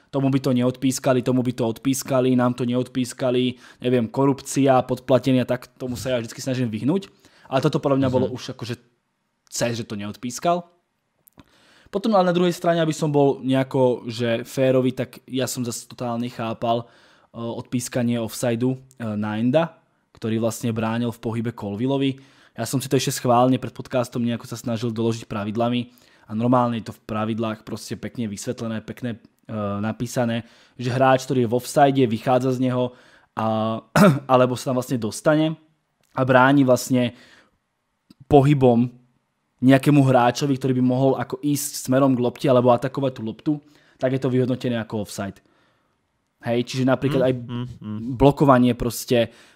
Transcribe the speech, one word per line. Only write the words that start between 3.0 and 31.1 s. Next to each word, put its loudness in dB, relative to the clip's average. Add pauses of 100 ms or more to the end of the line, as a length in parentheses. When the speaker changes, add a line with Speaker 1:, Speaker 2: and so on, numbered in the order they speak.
Speaker 1:
neviem, 0
korupcia, 2
podplatenie 0
a -2
tak, -6
tomu -10
sa -6
ja 2
vždycky -8
snažím -4
vyhnúť. -2 (380)
Ale 0
toto 0
podľa 0
mňa 2
bolo 2
Speaker 2:
Mhm. -8
Speaker 1:
už -12
akože -10 (720)
cez, -4
že -6
to -12
neodpískal. -4 (1200)
Potom -2
ale 6
na 2
druhej 2
strane, 0
aby 0
som -2
bol 4
nejako, 0
že -2
férový, 2
tak -10
ja -4
som -6
zase -8
totálne -6
chápal, -4 (400)
e, -20
odpískanie -4
offsideu, -2 (180)
e, -12
na -4
Enda, 0 (380)
ktorý -4
vlastne -2
bránil -2
v -10
pohybe -6
Colvillovi. -4 (380)
Ja -8
som -4
si -4
to 0
ešte 0
schválne 4
pred -8
podcastom -6
nejako -4
sa -12
snažil -4
doložiť -2
pravidlami -4 (320)
a -16
normálne 2
je -8
to -10
v -20
pravidlách -4
proste -12
pekne -8
vysvetlené, -8
pekne, -10 (220)
e, -16 (260)
napísané, -4 (260)
že -8
hráč, 2